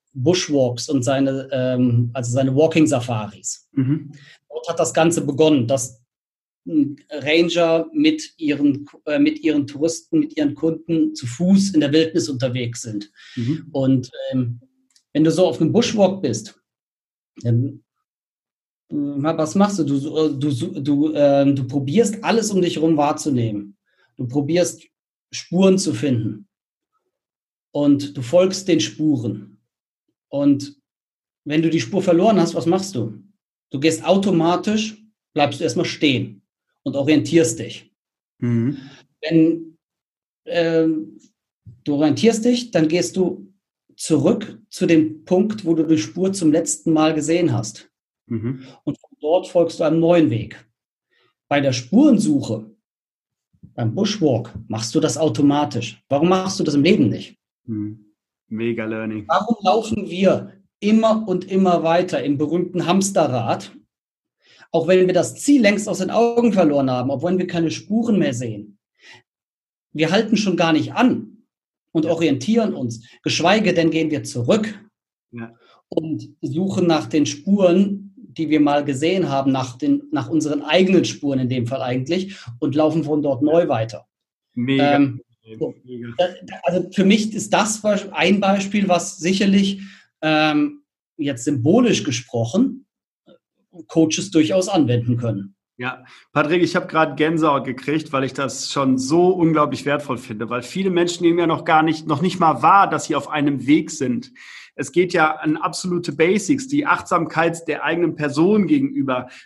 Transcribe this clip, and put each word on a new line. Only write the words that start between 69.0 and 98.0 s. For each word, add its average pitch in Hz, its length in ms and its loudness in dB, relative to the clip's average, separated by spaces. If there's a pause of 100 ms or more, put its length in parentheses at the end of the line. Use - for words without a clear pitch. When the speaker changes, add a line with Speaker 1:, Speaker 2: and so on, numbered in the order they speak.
Speaker 1:
Wir 160 180 -2
halten 220 260 0
schon 175 200 0
gar 165 160 2
nicht 135 200 0
an - 500 0 (480)
und 156 140 0
Speaker 2:
Ja. 165 60 -2
Speaker 1:
orientieren 170 640 0
uns, 123 320 -8 (180)
geschweige 175 500 2
denn 165 180 2
gehen 160 200 -2
wir 131 120 -4
zurück 160 500 -2 (580)
Speaker 2:
Ja. 117 220 -16 (360)
Speaker 1:
und 156 400 -4 (120)
suchen 175 460 -2
nach 156 200 0
den 147 180 2
Spuren, 196 920 0
die - 320 -8
wir 151 120 4
mal 143 240 4
gesehen 156 440 -2
haben, 135 220 0
nach 131 260 -4
den, 143 340 0
nach 131 180 -4
unseren 147 320 -2
eigenen 170 440 4
Spuren 139 340 -4
in 127 100 -2
dem 123 180 -2
Fall 135 140 -6
eigentlich 135 540 -4 (240)
und 139 160 -4
laufen 156 280 2
von 147 180 -2
dort 135 220 -2
neu 160 240 2
weiter. 113 400 -6 (460)
Speaker 2:
Mega. 135 420 2
Speaker 1:
Ähm, 139 260 0 (380)
so. - 140 -6 (100)
Speaker 2:
Mega. 123 340 -14
Speaker 1:
Da, 180 100 2 (160)
da, 180 200 -16
also 180 280 -2
für 196 120 0
mich 214 300 2
ist - 180 -6
das 208 320 0
wahrsch-, 202 300 -2
ein 185 260 2
Beispiel, 196 480 0
was 175 300 0
sicherlich, 196 640 2 (400)
ähm, 151 600 0 (340)
jetzt 139 260 -6
symbolisch 160 600 2
gesprochen - 840 -2 (1000)
Coaches 160 440 0
durchaus 185 380 0
anwenden 123 480 0
können. 107 380 -6 (220)
Speaker 2:
Ja, 127 280 -10 (260)
Patrick, 151 300 2
ich 160 140 0
hab 180 140 -2
grad 151 280 0
Gänsehaut 151 480 2
gekriegt, 143 480 -6